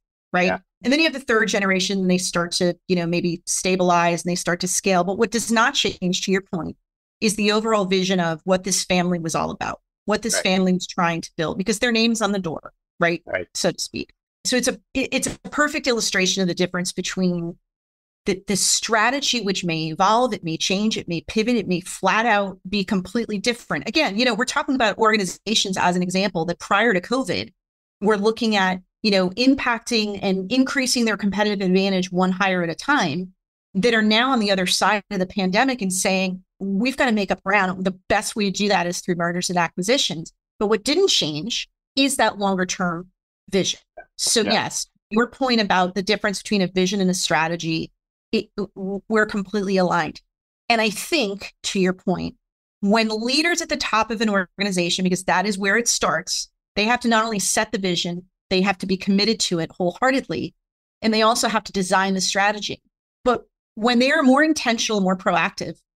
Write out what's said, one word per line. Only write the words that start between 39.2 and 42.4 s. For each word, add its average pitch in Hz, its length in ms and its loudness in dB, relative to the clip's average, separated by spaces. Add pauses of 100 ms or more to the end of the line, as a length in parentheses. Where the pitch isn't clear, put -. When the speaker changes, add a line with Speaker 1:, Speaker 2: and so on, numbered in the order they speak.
Speaker 1:
and 175 80 -2
acquisitions." 180 720 -2 (260)
But 208 100 0
what 214 160 0
didn't 370 240 2
change 156 600 -2 (280)
is 269 200 2
that 220 220 2
longer 196 260 0